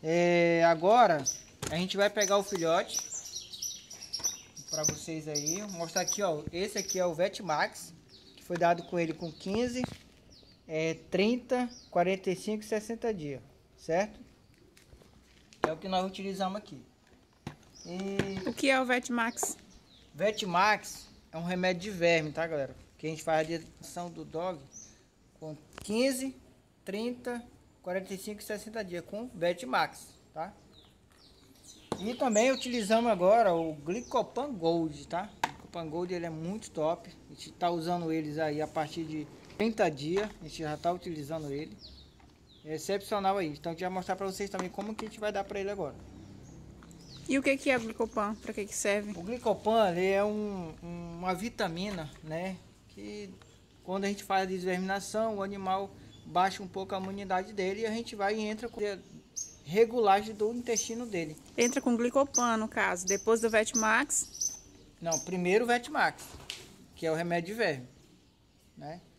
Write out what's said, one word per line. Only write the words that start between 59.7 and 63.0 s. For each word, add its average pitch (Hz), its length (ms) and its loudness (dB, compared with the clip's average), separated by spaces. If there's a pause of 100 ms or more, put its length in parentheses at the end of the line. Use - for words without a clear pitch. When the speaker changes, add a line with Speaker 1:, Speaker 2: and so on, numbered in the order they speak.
Speaker 1:
do 214 160 2
intestino 240 540 -2
dele. 165 320 -4 (200)
Speaker 2:
Entra 240 220 4
com 240 160 4
Glicopan, 240 640 4
no 220 100 0
caso, 185 380 0